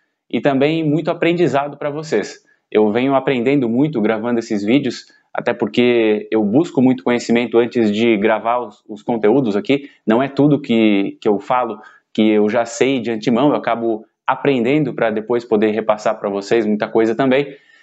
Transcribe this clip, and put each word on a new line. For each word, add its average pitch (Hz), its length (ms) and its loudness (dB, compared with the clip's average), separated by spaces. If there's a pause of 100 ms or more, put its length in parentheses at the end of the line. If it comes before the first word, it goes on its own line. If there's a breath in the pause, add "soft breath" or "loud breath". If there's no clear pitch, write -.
(300)
e 117 100 -2
também 147 480 0
muito 160 220 -2
aprendizado 156 680 0
pra 147 140 -6
vocês. 143 540 -6 (260)
Eu 107 220 2
venho 127 200 0
aprendendo 135 560 0
muito 127 320 0
gravando 110 380 0
esses 107 260 -4
vídeos, 123 420 -2 (280 soft breath)
até - 180 -4
porque 113 760 0
eu 110 140 2
busco 139 360 0
muito 127 220 2
conhecimento 117 560 0
antes 113 340 2
de 110 260 2
gravar 110 420 0
os, 107 280 -14
os 107 140 -14
conteúdos 113 540 0
aqui. 139 340 -2 (160 loud breath)
Não 113 160 2
é 139 60 -2
tudo 139 320 2
que, 104 600 0
que - 80 -2
eu 101 120 0
falo 120 400 -4 (320 loud breath)
que 113 100 0
eu 107 260 4
já 117 160 0
sei 127 360 0
de 110 100 -4
antemão, 117 380 0
eu 127 80 2
acabo 113 480 -4 (200)
aprendendo 131 680 0
pra 113 160 0
depois 110 340 -2
poder 107 280 2
repassar 110 460 -2
pra 104 120 -6
vocês 101 340 0
muita 107 220 0
coisa 113 260 0
também. 135 440 0 (260 loud breath)